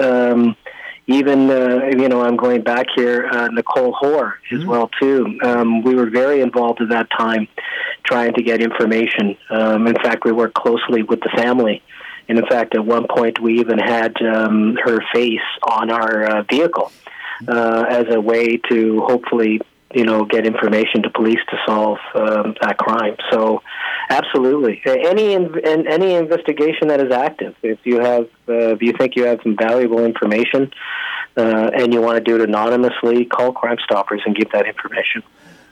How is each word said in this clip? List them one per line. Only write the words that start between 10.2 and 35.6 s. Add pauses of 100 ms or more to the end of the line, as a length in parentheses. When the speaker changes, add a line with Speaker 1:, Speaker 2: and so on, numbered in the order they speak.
Speaker 1:
we
worked
closely
with
the
family (440)
and
in
fact,
at
one
point,
we
even
had,
um,
her (140)
face (240)
on
our,
uh,
vehicle, (560)
uh,
as
a
way (120)
to
hopefully, (320)
you
know,
get
information
to
police (100)
to
solve, (160)
um,
that
crime. (160)
So, (480)
absolutely,
A-,
any
in-,
in-,
any
investigation
that
is
active,
if
you
have, (220)
uh,
if
you
think
you
have
some
valuable
information, (640)
uh,
and
you
wanna
do
it
anonymously,
call
Crime
Stoppers
and
give
that
information. (480)